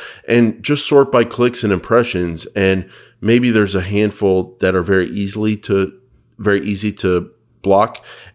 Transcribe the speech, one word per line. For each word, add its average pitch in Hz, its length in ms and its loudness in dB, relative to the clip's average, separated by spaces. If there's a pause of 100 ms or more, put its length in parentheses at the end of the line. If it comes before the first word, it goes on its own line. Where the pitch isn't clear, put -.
(280)
and 110 340 2
just 143 240 -2
sort 139 240 4
by 120 140 2
clicks 120 400 -2
and 101 80 0
impressions. 90 800 -2
And 95 340 0 (320)
maybe 123 300 2
there's 104 240 2
a 92 60 0
handful 98 800 -2
that 95 160 0
are 90 80 0
very 95 240 2
easily 104 480 -4
to, 98 360 -2 (460)
very 101 220 0
easy 101 320 -4
to 90 360 -2 (320)
block, 98 440 0 (300)